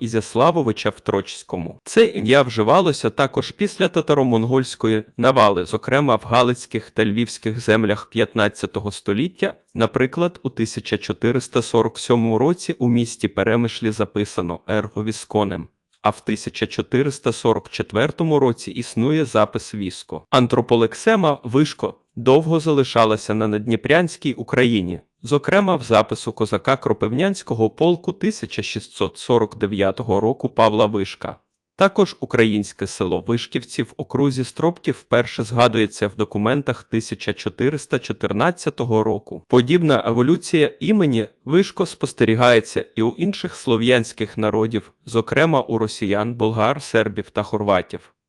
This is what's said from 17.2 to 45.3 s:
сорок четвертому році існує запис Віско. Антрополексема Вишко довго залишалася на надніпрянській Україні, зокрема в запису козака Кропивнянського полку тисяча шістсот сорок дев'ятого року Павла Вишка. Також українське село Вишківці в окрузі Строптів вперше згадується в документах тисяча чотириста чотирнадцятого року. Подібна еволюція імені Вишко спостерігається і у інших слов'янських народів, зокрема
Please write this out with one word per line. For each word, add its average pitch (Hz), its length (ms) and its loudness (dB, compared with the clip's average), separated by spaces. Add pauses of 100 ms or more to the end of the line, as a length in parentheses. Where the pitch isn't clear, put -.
сорок - 360 0
четвертому 151 720 -2
році 123 320 0
існує 131 540 -2
запис 110 500 0
Віско. 92 560 -10
Антрополексема 127 1120 2
Вишко 123 500 0 (220)
довго 156 440 4
залишалася 120 720 2
на 110 140 0
надніпрянській 117 840 -2
Україні, 113 680 0 (220)
зокрема 175 540 0
в 131 60 -8
запису 110 500 0
козака 110 440 -2
Кропивнянського 113 960 -2
полку 175 420 0
тисяча 185 500 -6
шістсот - 560 -6
сорок 107 400 0
дев'ятого 98 640 0
року 117 280 -2
Павла 110 380 4
Вишка. - 500 -6 (400)
Також 196 440 2
українське 107 640 0
село 90 400 -4
Вишківці 117 560 -4
в - 140 -8
окрузі 135 480 -2
Строптів - 500 -4
вперше 117 480 -2
згадується 113 640 2
в - 80 -10
документах 110 640 -2
тисяча - 500 -4
чотириста 135 680 -2
чотирнадцятого 117 1040 -2
року. 92 440 -6
Подібна 135 580 4
еволюція 143 760 2
імені 147 460 2 (180)
Вишко 175 420 0
спостерігається 120 1000 2 (120)
і 110 60 0
у 117 80 2
інших 185 460 -6
слов'янських 117 840 0
народів, 110 540 -2 (140)
зокрема 135 540 0